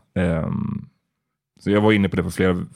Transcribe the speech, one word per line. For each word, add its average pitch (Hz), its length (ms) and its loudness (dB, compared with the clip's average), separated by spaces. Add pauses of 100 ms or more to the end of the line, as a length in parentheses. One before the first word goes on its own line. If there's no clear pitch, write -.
(160)
Ehm, 85 720 -2 (720)
så 98 120 -4
jag 104 100 4
var 107 100 6
inne 98 180 4
på - 60 -6
det 90 80 0
på 87 80 -6
flera, 90 340 0 (100)